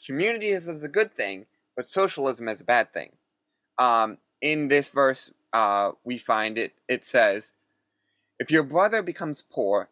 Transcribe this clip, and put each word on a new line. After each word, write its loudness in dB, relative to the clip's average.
community -2
is, -2
is -10
a -10
good 0
thing, -6
but -8
socialism -2
is -6
a -20
bad 2
thing. -8
Um, 2
in -2
this 2
verse, 0
uh, 2
we -6
find -2
it, -4
it -4
says, 2
"If -8
your 4
brother 2
becomes -8
poor 0